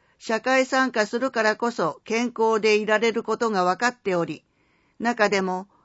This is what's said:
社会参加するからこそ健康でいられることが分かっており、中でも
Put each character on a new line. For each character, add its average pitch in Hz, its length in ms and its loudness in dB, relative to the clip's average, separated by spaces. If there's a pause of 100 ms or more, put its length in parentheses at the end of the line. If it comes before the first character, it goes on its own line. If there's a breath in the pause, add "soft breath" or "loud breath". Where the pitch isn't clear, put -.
(200 soft breath)
社 220 220 -4
会 262 240 2
参 262 260 0
加 214 140 2
す 240 120 -6
る 254 140 -2
か 226 100 -2
ら 214 140 2
こ 233 160 -2
そ 165 320 -4
健 233 340 -2
康 226 220 2
で 214 160 4
い 214 100 0
ら 214 140 2
れ 226 140 0
る 226 100 -4
こ 220 140 -4
と 233 120 0
が 190 140 0
分 180 160 0
か 240 100 0
っ 247 60 -10
て 196 180 -4
お 170 120 0
り、 156 180 -12 (560)
中 226 300 0
で 202 120 0
も 190 280 -6 (160 soft breath)